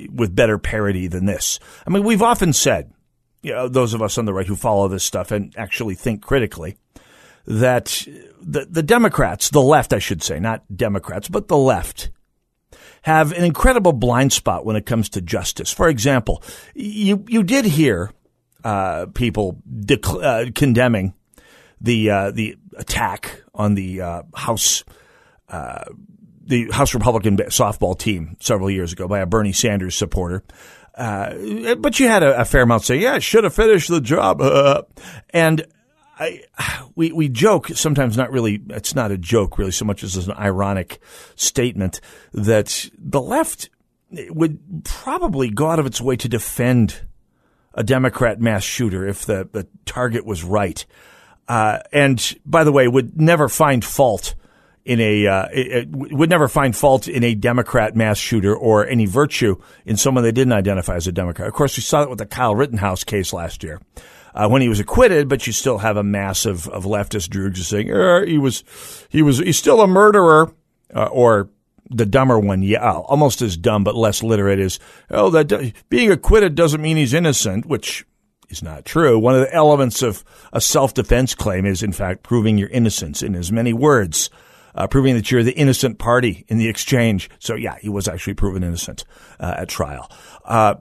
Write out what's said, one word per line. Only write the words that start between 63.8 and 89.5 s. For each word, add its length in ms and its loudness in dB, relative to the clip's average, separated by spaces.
uh, 140 0
when 140 4
he 60 2
was 120 0
acquitted, 480 4
but 180 -2
you 60 -4
still 260 -2
have 180 0
a 60 -2
mass 420 -2
of, 240 -4
of 160 -10
leftist 440 -4
droogs 300 -4
saying, 320 -4
"Er, 360 4
he 100 0
was, 280 0
he 140 2
was, 160 4
he's 180 0
still 240 4
a 60 8
murderer," 640 6
uh, 100 0
or 440 2
the 160 0
dumber 340 4
one, 240 2
yeah, 300 2
almost 500 0
as 140 -2
dumb 280 2
but 100 0
less 280 0
literate 360 2
is, 220 -2
"Oh, 200 4
that 160 4
do-, 260 -2
being 220 4
acquitted 460 4
doesn't 260 2
mean 140 0
he's 180 2
innocent," 500 0
which 400 -6
is 120 -14
not 220 -14
true. 340 4
One 160 4
of 60 6
the 140 0
elements 480 4
of 220 -4
a 80 -2
self-defense 760 2
claim 280 -2
is, 180 -2
in 100 -4
fact, 300 -6
proving 360 2
your 100 0
innocence 540 -2
in 120 -4
as 180 -4
many 200 0
words, 580 2
uh, 140 -4
proving 260 2
that 160 -2
you're 140 4
the 80 2
innocent 460 2
party 500 0
in 100 0
the 100 2
exchange. 680 -2
So, 160 -8
yeah, 260 -8
he 80 -10
was 200 -4
actually 260 -8
proven 300 -2
innocent, 400 -8
uh, 200 -6